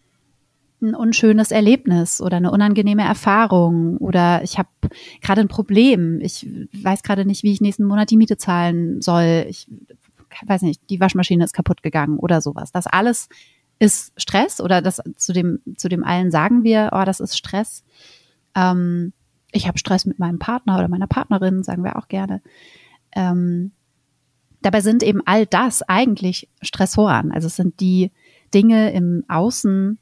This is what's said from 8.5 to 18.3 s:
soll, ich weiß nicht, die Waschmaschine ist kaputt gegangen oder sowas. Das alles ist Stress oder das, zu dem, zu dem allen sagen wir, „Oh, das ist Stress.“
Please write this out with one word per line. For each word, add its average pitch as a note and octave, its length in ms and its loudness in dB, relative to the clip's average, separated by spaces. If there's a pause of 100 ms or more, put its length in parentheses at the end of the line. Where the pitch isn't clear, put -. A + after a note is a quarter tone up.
soll, E3 480 2
ich - 180 -18 (800)
weiß F#3+ 160 -2
nicht, D#3 280 -4
die F#3 100 -4
Waschmaschine F3+ 440 2
ist - 80 -6
kaputt - 300 -2
gegangen D3+ 360 -2
oder E3 220 0
sowas. - 300 -10
Das F3 160 -6
alles A3+ 420 -2 (520)
ist - 400 2
Stress B3+ 400 -2
oder F3+ 220 0
das, F#3 180 -4 (160)
zu - 160 -6
dem, F3 280 -2 (160)
zu - 120 -6
dem F3 160 -2
allen F3+ 260 0
sagen G3+ 320 2
wir, G#3+ 300 2
„Oh, F#3+ 120 0
das F#3+ 160 -4
ist - 160 -8
Stress.“ - 480 -8 (680)